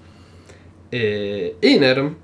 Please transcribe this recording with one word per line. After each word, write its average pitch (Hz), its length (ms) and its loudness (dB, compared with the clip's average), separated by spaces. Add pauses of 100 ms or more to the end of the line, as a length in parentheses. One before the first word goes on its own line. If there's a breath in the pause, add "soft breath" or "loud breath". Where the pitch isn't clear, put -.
(920 loud breath)
Øh, 104 480 -4 (200)
en 247 220 4
af 131 120 4
dem, 143 280 -4